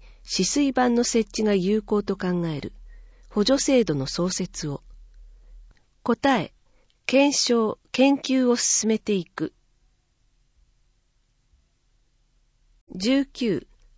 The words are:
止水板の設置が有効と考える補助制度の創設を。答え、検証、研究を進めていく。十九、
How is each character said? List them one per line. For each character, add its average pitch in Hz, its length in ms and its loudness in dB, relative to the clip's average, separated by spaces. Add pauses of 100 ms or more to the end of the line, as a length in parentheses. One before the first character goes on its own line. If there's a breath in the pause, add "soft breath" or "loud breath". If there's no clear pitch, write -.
(240 soft breath)
止 - 200 -2
水 285 240 0
板 254 220 2
の 240 140 2
設 226 240 0
置 - 140 -4
が 208 120 2
有 202 280 0
効 208 200 0
と 196 140 -4
考 175 300 -2
え 151 140 -6
る - 120 -10 (560)
補 208 160 0
助 269 140 2
制 254 260 4
度 160 100 -2
の 135 120 -4
創 175 240 -2
設 - 380 -8
を。 143 140 -8 (1200)
答 247 380 0
え、 - 120 -8 (540)
検 277 300 4
証、 233 420 0 (140)
研 277 240 4
究 262 320 0
を 240 80 2
進 - 320 -2
め 220 100 0
て - 140 -4
い 185 120 -2
く。 - 280 -8 (3500)
十 254 320 0
九、 208 400 -4 (320)